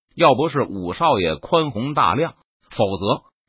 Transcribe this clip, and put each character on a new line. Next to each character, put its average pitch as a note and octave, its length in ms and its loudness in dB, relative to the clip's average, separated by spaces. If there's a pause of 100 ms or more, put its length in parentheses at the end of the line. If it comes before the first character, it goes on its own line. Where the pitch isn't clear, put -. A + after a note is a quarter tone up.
(140)
要 D#3+ 200 4
不 D3 160 -2
是 C#3 120 0
五 F2+ 300 -6
少 D3+ 260 0
爷 D#2+ 180 0
宽 D#3+ 340 0
宏 C3 240 -6
大 G#2+ 200 2
量， D3+ 200 -2 (340)
否 - 160 0 (140)
则 G#2 240 -2 (260)